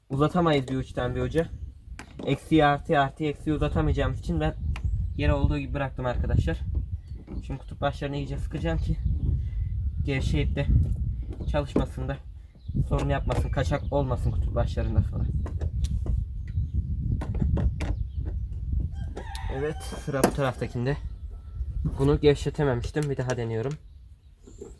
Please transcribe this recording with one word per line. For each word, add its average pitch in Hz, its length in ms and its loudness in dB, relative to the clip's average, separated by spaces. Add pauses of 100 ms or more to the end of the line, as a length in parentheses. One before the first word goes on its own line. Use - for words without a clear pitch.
uzatamayız 147 580 4
bir 131 80 -2
uçtan 123 400 -2
bir 127 60 0
uca. 143 280 2 (760)
Eksiye 147 400 4
artı, 143 340 4
artı 139 240 2
eksiye 151 320 0
uzatamayacağımız 143 640 2
için 170 200 -2
ben 156 160 2 (600)
yere 147 160 6
olduğu 143 240 4
gibi 135 160 -4
bıraktım 131 320 -2
arkadaşlar. 127 540 2 (880)
Şimdi 139 140 -6
kutup - 220 -12
başlarını 143 360 -2
iyice 139 200 -4
sıkacağım 160 400 -2
ki 160 200 0 (1040)
gevşeyip 139 520 0
de 139 120 0 (840)
çalışmasında 135 680 -2 (720)
sorun 143 200 2
yapmasın, 127 400 0
kaçak 139 440 0
olmasın 131 380 2
kutup 110 240 0
başlarında 110 460 2
falan. - 260 0 (4000)
Evet, 151 200 -2 (300)
sıra 135 180 2
bu - 100 6
taraftakinde. 127 640 0 (1000)
Bunu 139 200 6
gevşetememiştim. 143 920 2
Bir 131 80 -2
daha 127 200 0
deniyorum. 113 360 -2 (1080)